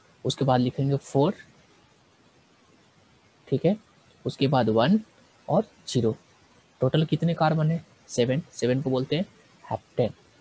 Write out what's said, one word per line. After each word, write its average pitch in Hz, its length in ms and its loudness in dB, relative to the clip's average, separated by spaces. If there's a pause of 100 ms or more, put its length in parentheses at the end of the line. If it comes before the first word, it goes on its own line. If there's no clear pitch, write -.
(260)
उसके 127 200 -4
बाद 131 160 4
लिखेंगे 135 360 -2
फ़ोर, 143 380 -2 (2000)
ठीक - 180 -2
है, 202 120 2 (480)
उसके - 220 -2
बाद 123 240 2
वन 135 280 4 (480)
और 180 180 2 (220)
ज़ीरो। 113 280 0 (640)
टोटल 165 240 0
कितने 165 280 -2
कार्बन 160 380 0
है? 165 120 -4 (240)
सेवन। 127 340 0 (100)
सेवन 127 300 -2
को 131 80 -6
बोलते 131 260 -2
हैं 180 100 -2 (380)
हेप्टेन। - 500 -6 (280)